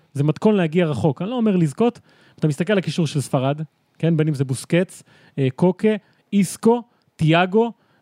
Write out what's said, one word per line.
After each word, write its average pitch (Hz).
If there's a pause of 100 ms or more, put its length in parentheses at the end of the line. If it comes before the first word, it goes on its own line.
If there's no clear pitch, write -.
(140)
זה 135
מתכון 208
להגיע 175
רחוק. 156
אני 190
לא 254
אומר 220
לזכות, 180 (400)
אתה 156
מסתכל 160
על 196
הקישור 160
של 143
ספרד, 139 (380)
כן, 160
בין 156
אם 156
זה 135
בוסקץ, 170 (360)
אה, 135
קוקה, 180 (460)
איסקו, 220 (320)
תיאגו, 180 (300)